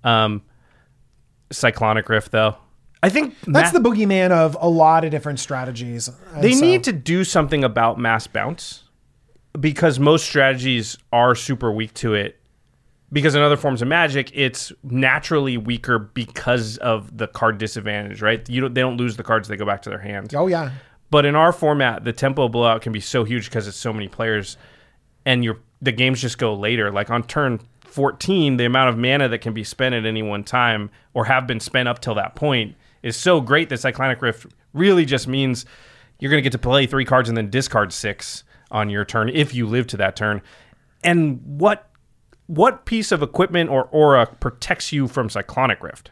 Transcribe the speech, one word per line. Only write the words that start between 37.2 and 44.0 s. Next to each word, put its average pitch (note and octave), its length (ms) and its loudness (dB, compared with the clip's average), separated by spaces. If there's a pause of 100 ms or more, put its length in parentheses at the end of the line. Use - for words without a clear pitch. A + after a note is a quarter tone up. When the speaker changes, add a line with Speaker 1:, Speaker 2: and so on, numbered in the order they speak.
Speaker 1:
and A#2 80 -2
then G#2 140 -2
discard G#2+ 420 0
six - 500 -8 (280)
on G#2+ 180 -2
your G2+ 160 -2
turn A2 240 -2
if D3 260 0
you A#2+ 120 -2
live A#2+ 220 -2
to G2 100 -10
that G2 180 0
turn. G#2 240 -2 (640)
And D#3+ 400 2
what, D3 460 -2 (560)
what F3+ 400 2
piece A3 260 -2
of D#3+ 100 0
equipment E3+ 460 0
or C3 220 0
aura C#3+ 340 6 (160)